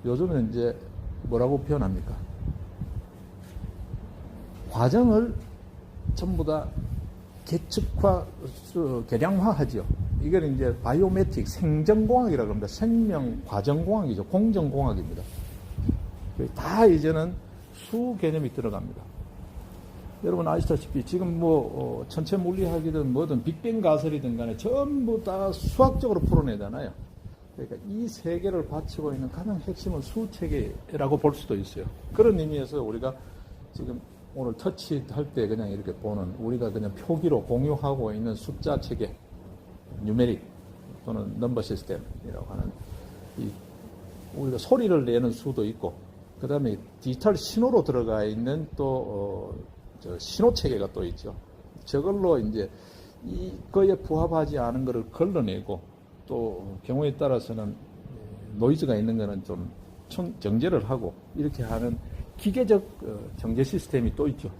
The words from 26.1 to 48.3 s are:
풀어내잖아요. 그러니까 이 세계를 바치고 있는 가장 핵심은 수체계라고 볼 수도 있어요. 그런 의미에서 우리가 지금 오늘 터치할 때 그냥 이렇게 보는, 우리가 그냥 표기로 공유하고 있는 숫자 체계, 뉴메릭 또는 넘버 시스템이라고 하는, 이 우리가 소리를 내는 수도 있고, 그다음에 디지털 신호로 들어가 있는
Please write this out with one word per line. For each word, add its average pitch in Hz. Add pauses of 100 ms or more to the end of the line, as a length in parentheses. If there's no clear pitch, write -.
풀어내잖아요. 117 (640)
그러니까 - (120)
이 220
세계를 170
바치고 151
있는 131
가장 185
핵심은 180
수체계라고 147
볼 143
수도 -
있어요. 95 (300)
그런 220
의미에서 147
우리가 117 (600)
지금 123 (340)
오늘 123
터치할 -
때 113
그냥 110
이렇게 98
보는, 101
우리가 117
그냥 104
표기로 156
공유하고 135
있는 110
숫자 143
체계, - (880)
뉴메릭 117 (600)
또는 107
넘버 120
시스템이라고 -
하는, 95 (680)
이 104 (840)
우리가 135
소리를 185
내는 120
수도 120
있고, 95 (480)
그다음에 135 (220)
디지털 156
신호로 226
들어가 113
있는 123